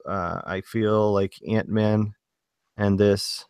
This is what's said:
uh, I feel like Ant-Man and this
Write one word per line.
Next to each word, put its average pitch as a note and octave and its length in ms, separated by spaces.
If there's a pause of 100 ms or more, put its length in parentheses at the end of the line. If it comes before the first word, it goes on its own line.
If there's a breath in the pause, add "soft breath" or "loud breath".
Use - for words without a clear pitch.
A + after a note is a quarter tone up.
uh, F2 360
I F#2+ 180
feel G#2+ 520
like G2 220 (120)
Ant-Man G#2+ 680 (640)
and G2 220
this G2+ 500